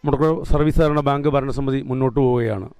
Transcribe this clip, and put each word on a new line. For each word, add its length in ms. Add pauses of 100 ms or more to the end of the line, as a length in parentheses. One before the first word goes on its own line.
മുടക്കുഴ 220 (220)
സർവീസ് 300
സഹകരണ 280
ബാങ്ക് 260
ഭരണസമിതി 460 (100)
മുന്നോട്ട് 360
പോവുകയാണ്. 420 (120)